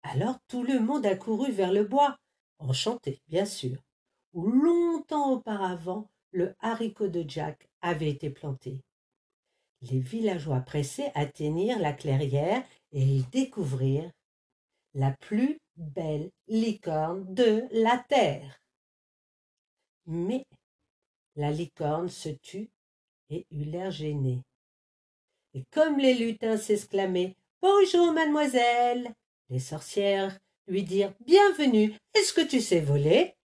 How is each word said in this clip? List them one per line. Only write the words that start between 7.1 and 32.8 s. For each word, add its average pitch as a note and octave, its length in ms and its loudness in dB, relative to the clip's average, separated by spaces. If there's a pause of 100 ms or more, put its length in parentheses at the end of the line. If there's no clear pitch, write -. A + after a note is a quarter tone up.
Jack D3+ 420 -8 (140)
avait D#3+ 280 -2
été C#3+ 200 -6
planté. C3+ 500 -10 (1000)
Les C3 160 -2
villageois D#3 600 -2
pressés D3+ 540 -6
atteignirent D#3 640 -2
la G#3 140 -2
clairière D3 720 0 (280)
et C#3 100 -2
y C3+ 300 2
découvrirent D#3 800 -2 (840)
la C3+ 180 0
plus B3 460 -2 (180)
belle D#3+ 540 -6 (160)
licorne F#3+ 880 -2
de A3+ 380 4
la A3+ 260 4
terre. D#3+ 600 0 (1500)
Mais F#3 380 -4 (920)
la D3 140 -2
licorne D#3 580 -4
se - 200 -10
tut F#3+ 420 -12 (580)
et D3+ 240 -8
eut D3 120 -6
l'air F3 280 -6
gênée. C#3+ 500 -4 (1120)
Et C3+ 160 -10
comme D4+ 280 2
les C4 160 6
lutins A3+ 420 -2
s'exclamaient : « G3 800 -2 (260)
Bonjour, F#4 500 6
mademoiselle », B3 1000 2 (360)
les B2+ 100 -2
sorcières G3 800 -2 (280)
lui F#3+ 160 -2
dirent : « G3 380 0
Bienvenue, C4 720 6 (200)
est-ce G4+ 180 4
que E4+ 80 2
tu C4 200 2
sais E3+ 200 2